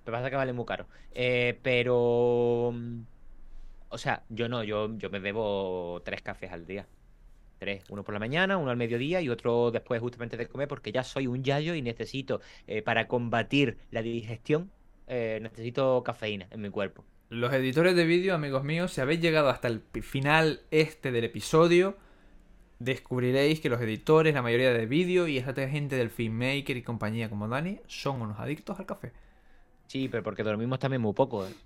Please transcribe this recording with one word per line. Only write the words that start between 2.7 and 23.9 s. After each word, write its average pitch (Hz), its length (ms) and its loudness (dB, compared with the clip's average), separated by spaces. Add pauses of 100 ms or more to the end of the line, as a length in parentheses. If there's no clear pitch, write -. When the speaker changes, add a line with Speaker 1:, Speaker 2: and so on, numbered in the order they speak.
Speaker 1:
mm, 120 260 -8 (880)
o - 80 -12
sea, - 300 -2
yo 113 200 -2
no, 117 160 -4
yo, 107 320 -2
yo 95 140 -8
me 98 100 -6
bebo 95 840 -2
tres 95 180 -6
cafés 95 300 -10
al 85 140 -12
día. 95 200 -8 (720)
Tres. 98 320 -6
Uno 101 120 -8
por 101 120 -8
la 104 60 -4
mañana, 175 360 0
uno 143 140 -2
al 120 60 0
mediodía 120 440 -2
y 156 80 -2
otro 120 420 2
después 113 300 -2
justamente 120 360 -8
de 117 120 -6
comer, 139 180 -6
porque 135 260 -8
ya 127 120 0
soy 135 220 -4
un 127 180 -4
yayo 147 300 0
y 151 80 -4
necesito, 120 580 -6 (260)
eh, 107 160 -4
para 113 240 2
combatir 120 720 0 (120)
la 113 120 -4
digestión, 117 680 -2 (360)
eh, 113 360 -2
necesito 123 600 0
cafeína 107 480 -4
en 110 120 -12
mi 101 80 -6
cuerpo. 98 340 -4 (240)
Speaker 2:
Los 117 240 0
editores 135 420 4
de 170 120 6
vídeo, 180 280 2
amigos 139 300 -2
míos, 165 280 -2
si - 100 -4
habéis 156 180 2
llegado 156 300 4
hasta 123 180 -2
el 110 120 -2
pi-, - 220 -10
final 147 680 2
este 156 420 2
del 117 120 2
episodio, 170 720 4 (840)
descubriréis 127 840 2
que 156 80 -2
los 117 120 0
editores, 151 540 4